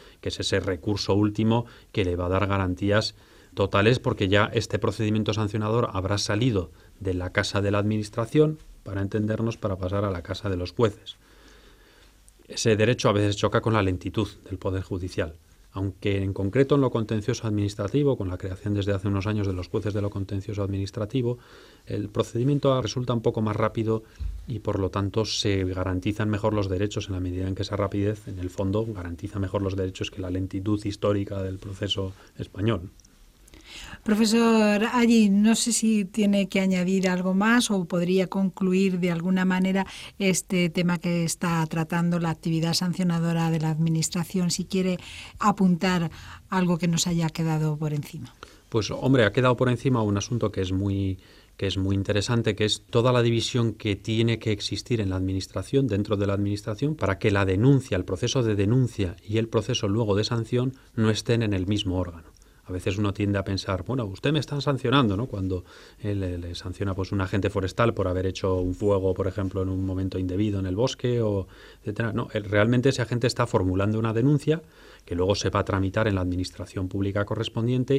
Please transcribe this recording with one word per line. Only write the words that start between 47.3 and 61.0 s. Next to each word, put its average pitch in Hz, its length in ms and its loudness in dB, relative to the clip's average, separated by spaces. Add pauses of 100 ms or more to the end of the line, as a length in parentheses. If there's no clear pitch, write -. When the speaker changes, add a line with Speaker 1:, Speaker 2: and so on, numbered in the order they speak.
Speaker 2:
por 151 160 -2
encima. 139 400 -8 (360)
Speaker 1:
Pues, 107 220 -2
hombre, 127 340 4
ha 101 80 4
quedado 127 240 4
por 127 120 2
encima 123 320 2
un 101 160 2
asunto 110 340 -2
que 98 100 -4
es 92 100 -2
muy, 98 480 0 (380)
que 98 100 -2
es 95 100 -2
muy 98 180 0
interesante, 104 600 0
que 107 100 2
es - 240 -2
toda 120 220 4
la 123 100 4
división 117 520 2
que 104 220 -2
tiene 113 440 0
que 113 120 -2
existir 104 500 -4
en 98 80 -2
la 95 80 -2
Administración, 95 720 -2
dentro 104 300 0
de 101 100 0
la 101 60 0
Administración, 104 600 -2
para 190 240 0
que 110 120 2
la 101 140 2
denuncia, 110 520 4
el 92 80 -2
proceso 120 380 -2
de 110 120 2
denuncia 104 600 2 (120)
y 104 100 0
el 110 120 0
proceso 113 380 -2
luego 104 280 2
de 104 80 2
sanción 123 500 -2 (220)
no 110 140 4